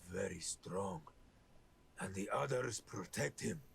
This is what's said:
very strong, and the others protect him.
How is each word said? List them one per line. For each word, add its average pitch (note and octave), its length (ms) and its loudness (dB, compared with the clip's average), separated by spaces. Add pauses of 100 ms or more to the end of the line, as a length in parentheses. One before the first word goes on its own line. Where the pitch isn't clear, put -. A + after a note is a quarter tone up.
(100)
very F2+ 300 0
strong, F#2+ 640 0 (960)
and F#2+ 140 -2
the F#2+ 180 2
others B2+ 480 4
protect - 600 -2
him. - 200 0 (140)